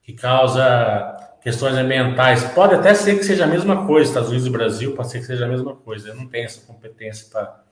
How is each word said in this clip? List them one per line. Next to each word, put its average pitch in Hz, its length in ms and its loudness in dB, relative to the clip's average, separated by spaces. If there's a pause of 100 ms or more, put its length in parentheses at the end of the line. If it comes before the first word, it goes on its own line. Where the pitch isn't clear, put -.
Que - 100 -20
causa 123 1040 2 (260)
questões 131 320 -4
ambientais. 127 720 2
Pode 190 300 4
até 196 200 6
ser 202 220 2
que - 80 -2
seja 175 200 0
a 151 40 2
mesma 185 380 0
coisa, 151 220 4
Estados 123 200 -2
Unidos 127 180 -2
e 127 40 -4
Brasil, 113 440 -4
pode 123 160 -8
ser 127 80 -10
que 120 80 -10
seja 123 180 -6
a 117 40 -4
mesma 131 260 -6
coisa. 107 340 -16
Eu 107 60 -16
não 127 140 -16
tenho 120 160 -8
essa - 200 -18
competência 110 680 -18
pra, - 420 -10